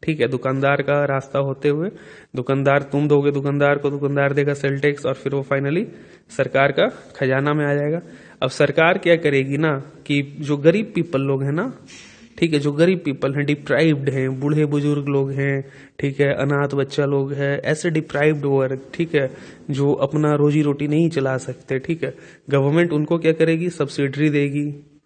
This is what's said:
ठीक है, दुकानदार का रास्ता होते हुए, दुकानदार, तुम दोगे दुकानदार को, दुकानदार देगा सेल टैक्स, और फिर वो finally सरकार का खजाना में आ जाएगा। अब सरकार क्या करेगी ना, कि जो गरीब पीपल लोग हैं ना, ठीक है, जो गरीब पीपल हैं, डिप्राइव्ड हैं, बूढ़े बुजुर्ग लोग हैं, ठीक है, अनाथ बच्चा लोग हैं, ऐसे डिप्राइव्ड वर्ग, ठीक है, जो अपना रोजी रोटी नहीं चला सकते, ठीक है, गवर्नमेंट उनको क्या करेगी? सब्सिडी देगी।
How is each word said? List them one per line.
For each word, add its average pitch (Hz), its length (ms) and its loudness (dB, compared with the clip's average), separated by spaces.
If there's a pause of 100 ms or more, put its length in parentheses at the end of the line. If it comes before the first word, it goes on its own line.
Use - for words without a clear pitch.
ठीक 160 180 -2
है, 117 80 2
दुकानदार 135 540 0
का 143 220 0
रास्ता 139 340 -2
होते 139 300 -2
हुए, 156 220 -2 (460)
दुकानदार, 139 460 2
तुम 143 260 -2
दोगे 143 220 4
दुकानदार 143 480 0
को, 143 120 -2
दुकानदार 139 420 0
देगा 143 220 0
सेल 139 260 -2
टैक्स, 143 260 -2
और 135 80 -2
फिर 139 200 -6
वो 139 180 -4
finally 143 320 0 (520)
सरकार 139 360 2
का 190 160 2 (280)
खजाना 135 360 0
में 151 140 0
आ 143 80 0
जाएगा। 147 260 -2 (420)
अब 131 80 0
सरकार 160 480 4
क्या 170 180 4
करेगी 139 400 0
ना, 147 260 0 (240)
कि 143 340 -2
जो 147 160 -2
गरीब 175 380 2
पीपल 165 260 0
लोग 139 220 0
हैं 139 100 -2
ना, 208 200 -2 (680)
ठीक 165 140 2
है, 147 60 2
जो 143 140 0
गरीब 170 320 2
पीपल 135 300 -2
हैं, 143 100 -2
डिप्राइव्ड 143 680 2
हैं, 131 300 -2
बूढ़े 151 260 2
बुजुर्ग 143 420 0
लोग 139 220 0
हैं, 139 340 -2 (340)
ठीक 139 220 -2
है, 143 140 4
अनाथ 143 340 0
बच्चा 139 360 0
लोग 139 280 0
हैं, 139 280 -2
ऐसे 156 300 -2
डिप्राइव्ड 151 540 0
वर्ग, 135 360 0 (140)
ठीक 165 200 -4
है, 135 160 2 (400)
जो 143 220 2
अपना 151 420 0
रोजी 147 280 2
रोटी 143 260 0
नहीं 160 200 2
चला 131 280 -2
सकते, 131 420 -6
ठीक 160 260 -4
है, 135 100 -6 (360)
गवर्नमेंट 143 420 2
उनको 151 260 0
क्या 160 140 2
करेगी? 165 380 0
सब्सिडी 143 600 -2
देगी। 143 400 -2 (360)